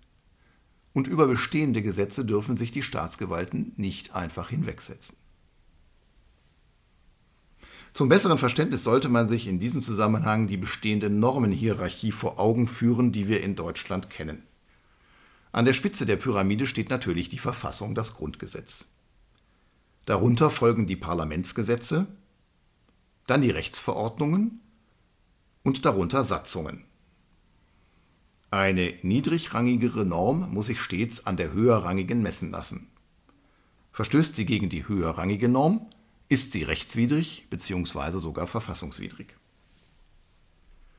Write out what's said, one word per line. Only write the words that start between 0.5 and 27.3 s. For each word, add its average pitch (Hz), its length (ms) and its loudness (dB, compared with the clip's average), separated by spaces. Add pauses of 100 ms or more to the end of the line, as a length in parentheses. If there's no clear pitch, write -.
und 135 160 -2
über 156 200 6
bestehende 127 540 2
Gesetze 101 440 -2
dürfen 107 320 0
sich 117 140 -4
die 139 120 -6
Staatsgewalten 87 960 -4
nicht - 360 -6
einfach 85 360 -8
hinwegsetzen. - 680 -8 (2750)
Zum 139 140 4
besseren 170 300 8
Verständnis 131 460 2
sollte 127 260 4
man 117 180 6
sich 113 200 0
in 95 120 0
diesem 120 220 -2
Zusammenhang 110 640 2
die 95 100 -2
bestehende 104 520 0
Normenhierarchie 107 1040 2
vor - 260 -4
Augen 113 280 4
führen, 120 440 2
die 101 160 -2
wir 104 140 2
in 98 140 -2
Deutschland 87 540 -6
kennen. 78 340 -10 (1080)
An 117 140 2
der 131 80 6
Spitze 196 320 0
der 107 100 2
Pyramide 104 500 0
steht - 240 -4
natürlich 92 380 -2
die - 120 -10
Verfassung, 110 540 -6
das 110 200 -4
Grundgesetz. - 720 -12 (1200)
Darunter 120 440 4
folgen 117 380 2
die 92 80 -2
Parlamentsgesetze, 87 1120 -2 (1200)
dann 139 140 4
die 123 100 4
Rechtsverordnungen 147 1120 -2 (1040)
und 135 220 0
darunter 113 380 2
Satzungen. - 600 -6 (1600)